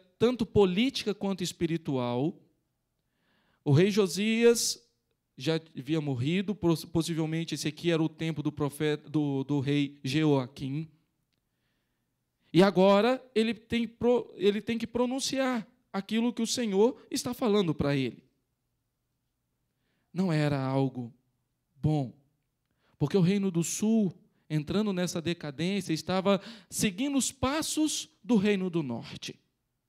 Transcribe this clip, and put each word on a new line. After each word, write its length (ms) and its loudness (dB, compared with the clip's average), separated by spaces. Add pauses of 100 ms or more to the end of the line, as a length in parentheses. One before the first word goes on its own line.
(200)
tanto 260 0
política 680 2
quanto 300 -4
espiritual. 960 -2 (1300)
O 80 2
rei 180 6
Josias 960 2 (520)
já 180 -2
havia 460 -4
morrido, 520 -2
pos-, 300 0
possivelmente 720 -2
esse 140 -4
aqui 200 -4
era 140 2
o 60 0
tempo 340 -6
do 80 -2
profeta, 580 -4
do, 360 -2
do 160 0
rei 420 -2
Jeoaquim. 880 0 (1600)
E 100 6
agora 640 4 (100)
ele 200 2
tem 340 -4
pro-, 480 0
ele 260 0
tem 160 -4
que 80 -6
pronunciar 800 -2 (260)
aquilo 420 -2
que 80 -6
o 60 -2
Senhor 520 2 (100)
está 240 -4
falando 400 2
para 220 0
ele. 280 -4 (1900)
Não 180 0
era 300 2
algo 520 -2 (600)
bom, 380 -2 (840)
porque 200 0
o 40 6
reino 300 2
do 120 0
sul, 500 0 (360)
entrando 420 -2
nessa 300 -2
decadência, 720 -4
estava 480 0 (280)
seguindo 480 -2
os 140 0
passos 760 -2 (140)
do 120 2
reino 340 2
do 120 -2
norte. 580 -8 (500)